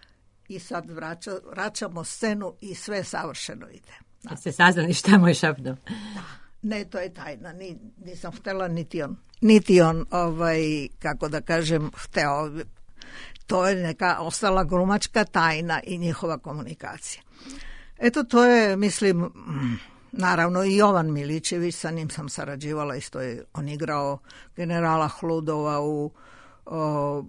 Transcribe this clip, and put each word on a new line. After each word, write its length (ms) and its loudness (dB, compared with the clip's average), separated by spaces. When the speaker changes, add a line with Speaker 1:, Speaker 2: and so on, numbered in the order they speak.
Speaker 1:
i 100 -12
sad 320 -10
vraća-, 600 -12
vraćamo 540 -8
scenu 560 -4
i 140 -12
sve 300 -8
savršeno 640 -10
ide. 240 -20
Speaker 2:
Jeste 220 -8
saznali 420 6
šta 240 6
mu 100 8
je 60 6
šapnuo? 420 -2
Speaker 1:
Da. 300 -16
Ne, 200 -4
to 140 -8
je 160 -8
tajna. 380 -14
Ni-, 260 -14
nisam 280 -12
htela, 360 -4
niti 340 -4
on, 140 -8
niti 400 8
on, 300 4
ovaj, 800 0
kako 300 -4
da 120 -4
kažem, 560 0
hteo. 540 -2
To 220 2
je 140 2
neka 380 0
ostala 440 2
glumačka 600 2
tajna 600 0
i 140 -8
njihova 400 -2
komunikacija. 840 -12
Eto, 260 2
to 200 6
je, 320 6
mislim, 420 2
mm, 600 -4
naravno 520 2
i 120 2
Jovan 360 4
Milićević, 640 -4
sa 160 -8
njim 200 -6
sam 180 -10
sarađivala, 680 -6
isto 240 -10
je 240 -8
on 140 -6
igrao 500 -4
generala 520 0
Hludova 720 -2
u, 320 -2
o, 640 -2